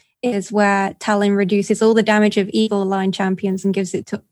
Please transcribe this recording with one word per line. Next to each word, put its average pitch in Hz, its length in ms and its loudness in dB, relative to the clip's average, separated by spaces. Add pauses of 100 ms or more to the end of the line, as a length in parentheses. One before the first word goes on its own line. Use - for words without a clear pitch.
(220)
is 208 300 -4
where 202 480 2
Talon 202 360 0
reduces 202 460 0
all 220 140 4
the 220 80 4
damage 214 340 2
of 196 120 0
evil 214 340 0
aligned 190 320 -2
champions 190 500 -2
and 196 80 0
gives 190 220 -4
it - 120 -6
to 208 140 -8 (100)